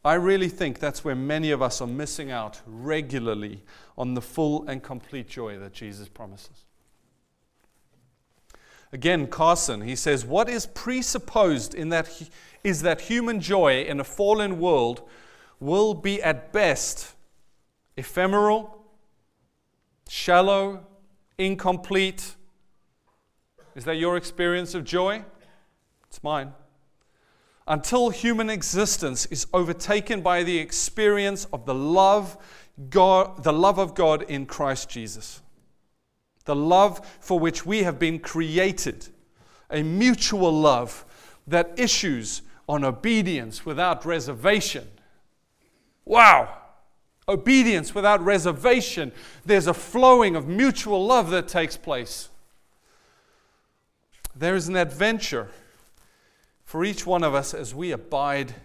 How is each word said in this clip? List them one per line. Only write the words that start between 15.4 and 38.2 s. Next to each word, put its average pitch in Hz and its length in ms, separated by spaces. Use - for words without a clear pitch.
will 196 320
be 196 280
at 156 300
best - 640
ephemeral, 208 880
shallow, 196 760
incomplete." 190 1000
Is 127 100
that 160 100
your 175 220
experience 175 580
of 160 80
joy? 190 400
It's - 140
mine. 139 320
Until 233 440
human 220 400
existence 175 800
is - 260
overtaken 185 680
by 175 220
the 170 140
experience 202 960
of 117 120
the 135 80
love 180 640
God, 190 560
the 156 80
love 190 240
of 190 180
God 156 280
in 139 220
Christ 135 440
Jesus. 107 520
The 147 100
love 185 520
for 180 180
which 165 280
we 208 160
have 156 160
been 160 200
created. 160 920